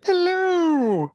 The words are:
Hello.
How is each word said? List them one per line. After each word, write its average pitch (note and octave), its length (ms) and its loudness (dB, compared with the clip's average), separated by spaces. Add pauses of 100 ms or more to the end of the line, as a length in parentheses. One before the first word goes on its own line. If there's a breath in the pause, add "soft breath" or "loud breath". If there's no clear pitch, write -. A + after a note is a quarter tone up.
Hello. F4 1120 0